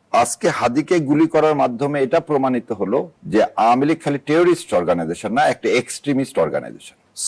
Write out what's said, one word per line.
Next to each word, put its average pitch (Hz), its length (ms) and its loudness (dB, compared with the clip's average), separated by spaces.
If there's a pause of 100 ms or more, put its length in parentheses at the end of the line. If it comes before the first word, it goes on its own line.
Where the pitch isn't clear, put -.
(120)
আজকে - 360 0
হাদিকে 156 520 0
গুলি 147 260 2
করার 156 280 2
মাধ্যমে 139 480 -2
এটা 160 180 2
প্রমাণিত 131 520 -2
হলো 101 380 -2 (160)
যে - 180 2
আওয়ামী 123 420 2
লীগ - 160 0
খালি 143 160 -2
টেররিস্ট 170 560 0
অর্গানাইজেশন 85 580 -2
না, 147 140 2
একটা - 220 -2
এক্সট্রিমিস্ট 127 720 -2
অর্গানাইজেশন। 58 580 -6 (320)